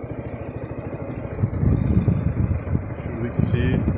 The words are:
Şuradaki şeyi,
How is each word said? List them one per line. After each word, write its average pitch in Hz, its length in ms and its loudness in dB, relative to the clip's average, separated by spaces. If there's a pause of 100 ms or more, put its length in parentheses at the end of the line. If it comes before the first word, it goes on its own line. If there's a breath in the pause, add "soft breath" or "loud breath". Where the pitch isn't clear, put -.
(3000)
Şuradaki - 460 -2
şeyi, 123 300 4 (180)